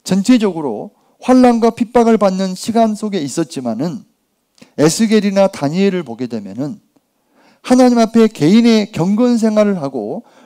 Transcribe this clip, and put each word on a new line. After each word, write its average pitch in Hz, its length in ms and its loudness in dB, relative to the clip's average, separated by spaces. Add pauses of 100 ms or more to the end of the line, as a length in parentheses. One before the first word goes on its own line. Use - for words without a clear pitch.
전체적으로 185 920 -2 (260)
환난과 240 500 4
핍박을 226 460 2
받는 190 380 -2
시간 220 380 0
속에 196 260 -6
있었지만은 139 840 -6 (720)
에스겔이나 196 680 2
다니엘을 180 560 -2
보게 120 240 -10
되면은 113 520 -10 (840)
하나님 247 360 2
앞에 226 300 2
개인의 214 640 2
경건 214 460 0
생활을 208 440 0
하고 135 420 -8 (220)